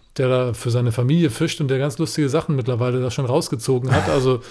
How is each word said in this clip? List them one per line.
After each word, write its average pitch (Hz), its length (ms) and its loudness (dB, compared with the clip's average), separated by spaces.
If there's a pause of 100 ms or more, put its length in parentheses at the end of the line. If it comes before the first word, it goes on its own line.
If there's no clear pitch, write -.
(160)
der 131 120 0
da 127 260 0
für 120 160 -4
seine 120 220 2
Familie 143 360 2
fischt 160 320 -2
und 143 80 -2
der 131 100 0
ganz 139 200 -2
lustige 151 320 0
Sachen 151 260 0
mittlerweile 123 460 0
da 127 80 -2
schon 131 160 -4
rausgezogen 131 640 0
hat. - 160 2
Also 131 320 2 (100)